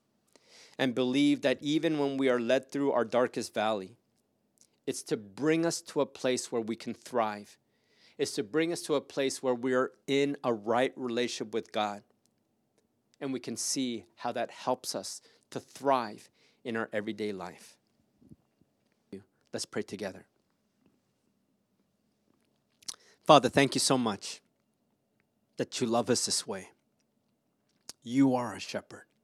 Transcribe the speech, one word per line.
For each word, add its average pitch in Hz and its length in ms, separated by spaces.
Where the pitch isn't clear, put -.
and 131 160
believe 131 480
that 131 180
even 151 380
when 139 180
we 135 120
are 123 120
led 127 300
through 139 220
our 120 120
darkest 120 480
valley, 107 440
it's 131 160
to 156 140
bring 127 500
us - 160
to - 180
a 135 60
place 127 460
where 120 100
we 110 140
can 117 180
thrive. 107 640
It's 143 160
to 139 120
bring 160 280
us 165 100
to 151 120
a 135 60
place 135 420
where 127 120
we 127 200
are 127 180
in 139 380
a 123 80
right 117 440
relationship 120 560
with 113 200
God. 104 300
And 135 120
we 123 80
can 117 160
see 120 480
how 123 160
that 117 180
helps - 440
us - 280
to 135 100
thrive 123 680
in 113 120
our 113 160
everyday 104 400
life. 90 460
Let's 113 120
pray - 180
together. 92 440
Father, 131 260
thank 139 260
you 131 60
so 135 160
much 113 440
that - 240
you 127 60
love 117 240
us - 160
this - 200
way. 95 240
You 131 320
are 120 200
a 92 60
shepherd. - 440